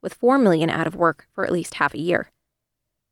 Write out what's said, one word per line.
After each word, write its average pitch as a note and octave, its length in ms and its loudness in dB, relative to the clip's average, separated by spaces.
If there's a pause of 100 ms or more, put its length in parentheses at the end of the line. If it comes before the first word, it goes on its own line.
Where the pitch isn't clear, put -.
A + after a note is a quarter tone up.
with - 140 -10
four B3+ 240 2
million E3 320 2
out D#3+ 160 -2
of E3+ 80 -6
work E3+ 360 -2
for F#3+ 140 -6
at - 60 -4
least E3+ 240 -4
half D3 180 0
a B2 60 -8
year. E3+ 320 -2 (800)